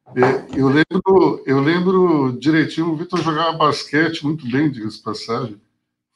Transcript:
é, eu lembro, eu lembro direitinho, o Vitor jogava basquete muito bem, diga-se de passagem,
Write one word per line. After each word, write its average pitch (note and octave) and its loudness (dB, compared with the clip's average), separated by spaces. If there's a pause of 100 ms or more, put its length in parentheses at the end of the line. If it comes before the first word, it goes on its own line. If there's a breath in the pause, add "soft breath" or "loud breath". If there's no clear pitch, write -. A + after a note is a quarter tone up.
(140)
é, - 0
eu C3+ 4
lembro, D#3+ 2
eu C#3 0
lembro E3+ 2
direitinho, D#3 0
o D#3+ -2
Vitor E3+ -4
jogava D#3 -2
basquete D#3 -2
muito D#3 -4
bem, C#3+ 2
diga-se G#2+ -8
de - -20
passagem, A2 -8 (540)